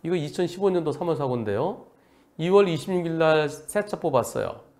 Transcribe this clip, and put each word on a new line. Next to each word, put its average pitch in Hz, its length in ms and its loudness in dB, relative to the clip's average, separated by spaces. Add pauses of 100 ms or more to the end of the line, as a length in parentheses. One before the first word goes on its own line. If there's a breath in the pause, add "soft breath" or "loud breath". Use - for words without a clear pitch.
이거 170 120 -2
이천십오 175 540 -2
년도 170 220 0
삼월 165 240 -2
사고인데요. 123 680 -2 (520 soft breath)
이월 185 320 4
이십육 175 360 -2
일 165 140 -2
날 156 300 4
새 202 360 -6
차 208 140 -8
뽑았어요. 117 640 -2 (180)